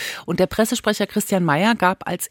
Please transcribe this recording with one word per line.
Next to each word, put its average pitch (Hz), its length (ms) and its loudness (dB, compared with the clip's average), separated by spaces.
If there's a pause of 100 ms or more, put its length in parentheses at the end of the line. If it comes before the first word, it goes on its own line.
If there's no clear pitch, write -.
(260)
Und 175 120 -2
der 185 80 4
Pressesprecher 214 640 -2
Christian 196 360 -2
Mayer 170 300 2
gab 185 320 0
als - 240 -6